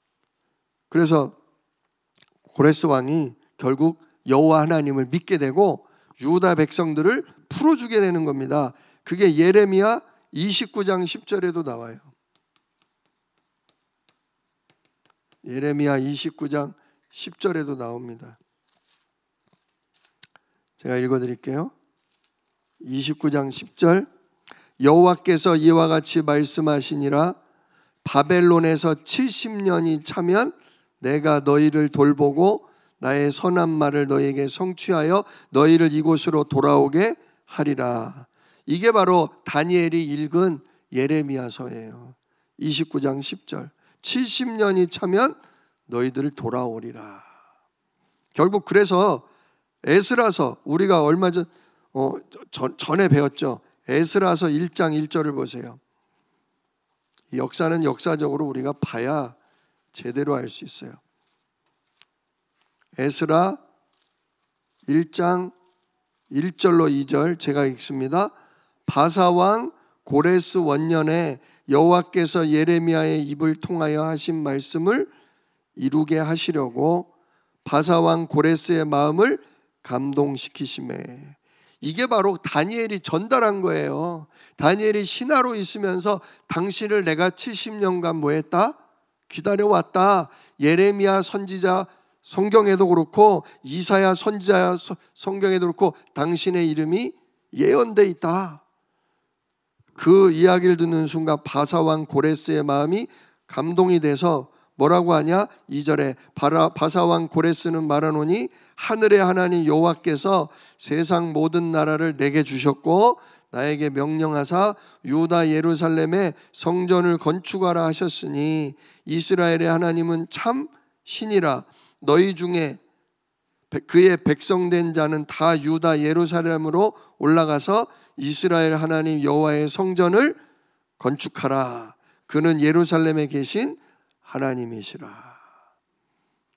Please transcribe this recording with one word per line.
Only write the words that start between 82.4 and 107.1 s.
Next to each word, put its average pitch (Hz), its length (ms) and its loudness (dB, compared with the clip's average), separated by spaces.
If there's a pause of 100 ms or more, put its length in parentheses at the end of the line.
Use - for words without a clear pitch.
전달한 214 600 0
거예요. 156 680 -4 (280)
다니엘이 208 480 2
신하로 247 520 0
있으면서 196 640 -4 (260)
"당신을 202 580 -4
내가 170 260 0
칠십 220 440 -10
년간 180 420 -2
뭐 147 140 -2
했다? 175 480 -2 (500)
기다려왔다." 190 1000 0 (320)
예레미야 196 640 2
선지자, 185 640 -4 (360)
성경에도 196 640 2
그렇고 175 580 4 (200)
이사야 185 500 2
선지자 185 600 0
서-, 175 200 -10 (160)
성경에도 190 540 -2
그렇고 170 300 0 (180)
당신의 170 560 -2
이름이 160 440 -2 (380)
예언돼 214 540 4
있다. 175 580 -4 (1300)
그 190 360 6
이야기를 180 460 4
듣는 165 320 0
순간 156 340 -2
바사 151 400 -2
왕 156 240 -2
고레스의 151 560 -2
마음이 151 460 -2 (400)
감동이 175 500 0
돼서 147 540 -2 (220)
뭐라고 175 400 2
하냐? 165 320 0 (220)
이 143 160 -8
절에 143 300 -2 (200)
바라-, 160 360 0
바사 160 340 -2
왕 170 240 0